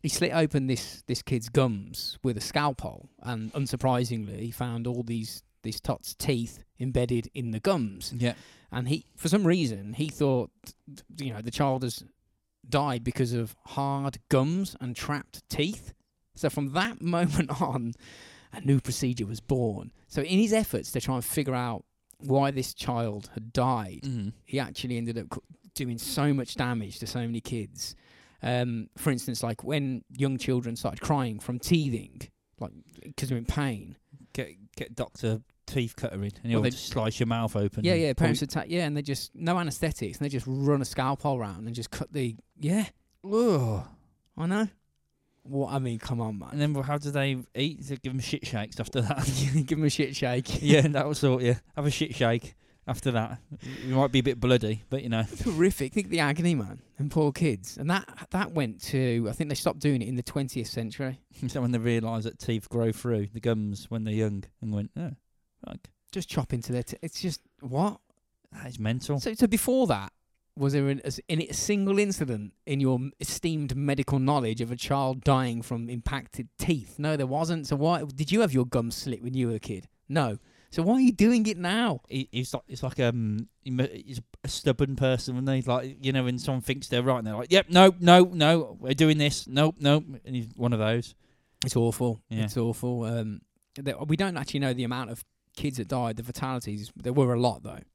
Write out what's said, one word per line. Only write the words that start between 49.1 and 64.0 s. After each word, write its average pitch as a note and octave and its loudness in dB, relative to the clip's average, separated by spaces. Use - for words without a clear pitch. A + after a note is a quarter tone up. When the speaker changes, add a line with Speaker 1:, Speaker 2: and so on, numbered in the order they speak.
Speaker 1:
<laughs> C3+ 2
Give D3+ 0
'em D#3 2
a D3 6
shit C3+ 0
shake. B2 0
Speaker 2:
<laughs> - -
Yeah, D3 8
that C#3+ 4
will D3 -2
sort B2+ 4
you. A#2+ 6
Have D3 -2
a D3 4
shit - -2
shake A#2 0
after C3 -2
that. A#2 -2
You C3 -2
might C3+ 4
be C3+ 8
a B2 4
bit A#2+ 2
bloody, A2 4
but, C3+ -2
you A#2+ -4
know. A2+ 2
Speaker 1:
It's - -8
horrific. E3+ 2
Think G3+ -2
of - -6
the E3 2
agony, D#3+ 2
man. G2+ -4
And C#3 -2
poor D3 4
kids. B2 -2
And C#3 -4
that, - -4
that F#3 -2
went C3 -2
to, A#2+ 0
I A2+ -4
think D3+ -4
they C#3+ -2
stopped - -2
doing C#3 2
it G#2 -6
in B2+ -4
the A#2+ -4
twentieth C3+ -6
century. B2+ -8
Speaker 2:
<laughs> - -14
Is B2 -4
that C3+ -2
when B2 2
they A#2+ 2
realised A2+ 0
that - -8
teeth A2+ -2
grow A2+ 0
through G#2+ -2
the A#2 -10
gums G#2+ -2
when A2+ -4